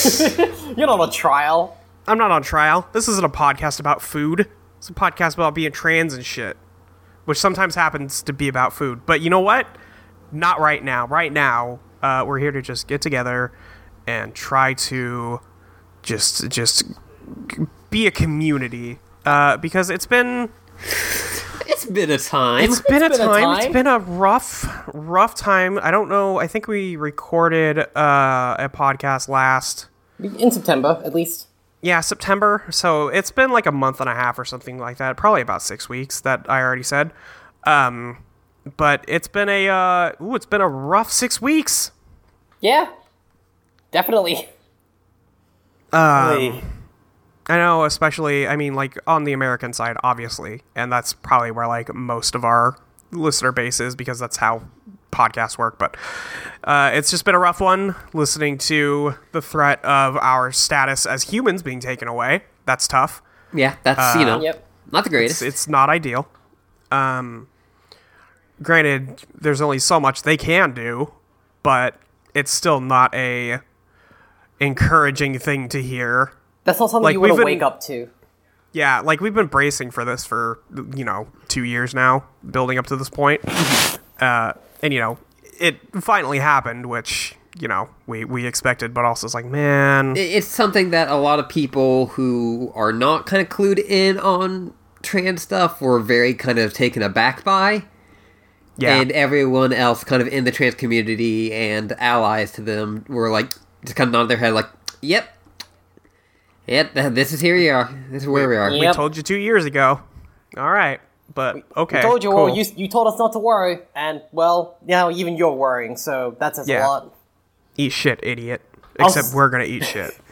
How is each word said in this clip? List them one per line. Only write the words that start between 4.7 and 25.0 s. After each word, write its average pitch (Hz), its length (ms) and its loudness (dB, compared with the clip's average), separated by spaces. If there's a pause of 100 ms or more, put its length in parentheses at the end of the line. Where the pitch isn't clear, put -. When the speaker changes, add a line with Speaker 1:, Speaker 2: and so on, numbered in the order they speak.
Speaker 2:
It's - 120 -20
a 175 40 -16
podcast 170 420 -2
about 160 180 0
being 156 180 -4
trans 165 420 0
and 123 120 -12
shit, 107 320 -10 (680)
which 151 120 -2
sometimes 185 380 0
happens 151 480 -2
to 147 100 -6
be 139 140 -4
about 131 260 0
food. 123 320 -6
But 160 160 2
you 165 80 0
know 185 120 4
what? 233 260 2 (640)
Not 160 280 0
right 151 240 2
now. 123 240 -2
Right 151 240 0
now, 123 480 0 (220)
uh, 131 240 0
we're 139 140 -4
here 143 120 -2
to 135 100 -6
just 127 260 -10
get 143 140 -4
together 123 500 -2 (560)
and 110 260 -6
try 131 400 0
to 123 680 -6 (600)
just, - 480 -4
just - 340 -2 (1080)
be 214 160 2
a 180 40 0
community. 131 880 -4 (240)
Uh, 143 340 4
because 180 340 -2
it's 185 160 -6
been 247 420 0 (1160)
Speaker 3:
It's - 180 -2
been 190 240 0
a 143 80 2
time. 131 460 2
Speaker 2:
It's 240 180 2
been 277 220 4
Speaker 1:
It's 311 140 4
Speaker 2:
a - 20 2
Speaker 1:
been 220 100 4
a - 20 4
Speaker 2:
time. 208 260 4
It's 226 80 0
Speaker 1:
time. 254 80 -2
Speaker 2:
been 254 140 4
a 247 120 4
rough, 196 960 -2
rough 175 400 2